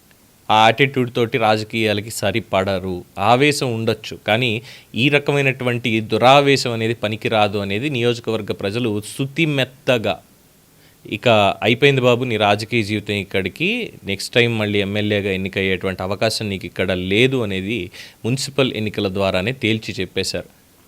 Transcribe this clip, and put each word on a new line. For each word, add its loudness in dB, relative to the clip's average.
ఆ 6
యాటిట్యూడ్ 2
తోటి 0
రాజకీయాలకి 0
సరిపడరు. -2
ఆవేశం 2
ఉండొచ్చు, -4
కానీ 0
ఈ 2
రకమైనటువంటి 0
దురావేశం 4
అనేది -2
పనికిరాదు 0
అనేది -4
నియోజకవర్గ -2
ప్రజలు -4
సుతిమెత్తగా, 0
"ఇక -2
అయిపోయింది 4
బాబు 4
నీ -2
రాజకీయ 2
జీవితం -4
ఇక్కడికి, -4
నెక్స్ట్ -6
టైమ్ 2
మళ్ళీ 0
ఎమ్మెల్యేగా 0
ఎన్నికయ్యేటువంటి -2
అవకాశం -2
నీకు -6
ఇక్కడ -2
లేదు" 2
అనేది -4
మున్సిపల్ -2
ఎన్నికల -4
ద్వారానే -2
తేల్చి -2
చెప్పేశారు. -6